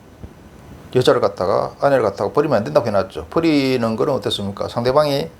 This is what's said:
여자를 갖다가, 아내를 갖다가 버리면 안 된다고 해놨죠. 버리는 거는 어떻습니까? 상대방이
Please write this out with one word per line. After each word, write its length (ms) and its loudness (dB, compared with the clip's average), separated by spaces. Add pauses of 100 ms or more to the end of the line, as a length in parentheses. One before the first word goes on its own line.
(960)
여자를 240 4
갖다가, 640 -2
아내를 220 2
갖다가 280 -2
버리면 260 2
안 60 0
된다고 240 2
해놨죠. 420 -2
버리는 680 0
거는 160 0
어떻습니까? 560 -4
상대방이 600 0 (100)